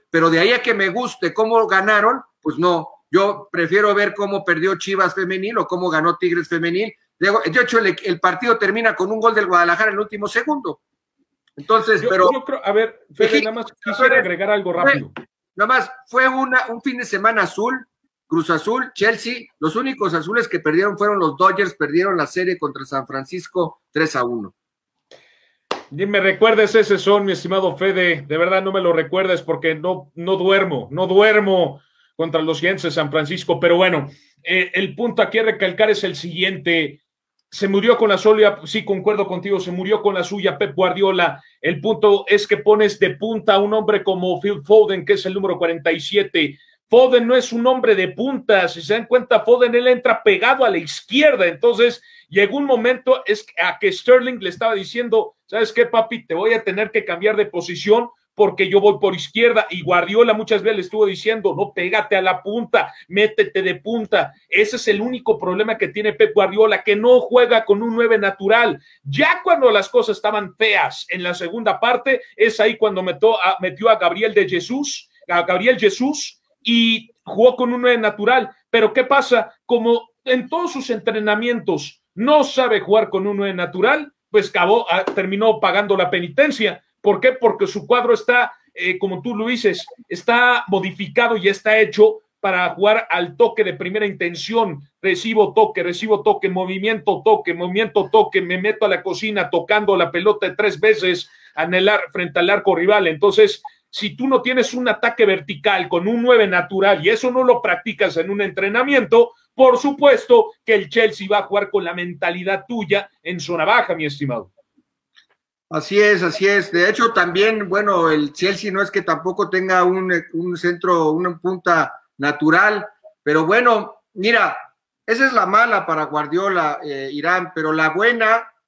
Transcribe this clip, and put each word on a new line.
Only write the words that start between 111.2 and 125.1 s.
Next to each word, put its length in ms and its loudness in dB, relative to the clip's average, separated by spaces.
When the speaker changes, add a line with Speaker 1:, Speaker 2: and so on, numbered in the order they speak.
Speaker 2:
va 100 2
a 40 0
jugar 280 -4
con 140 -2
la 80 -6
mentalidad 720 -6
tuya 440 -4
en 180 -10
zona 240 -4
baja, 300 2
mi 120 -6
estimado. 460 -8
Speaker 1:
Así 320 0
es, 220 4
así 240 -2
es. 260 0
De 160 2
hecho, 240 0
también, 560 0
bueno, 420 0
el 220 0
Chelsea 400 -4
no 80 -2
es 100 -2
que 120 -2
tampoco 480 -4
tenga 340 2
un, 280 0
un 240 -6
centro, 540 0
una 280 -4
punta 540 -2
natural, 680 0
pero 220 0
bueno, 580 0
mira, 420 0
esa 200 0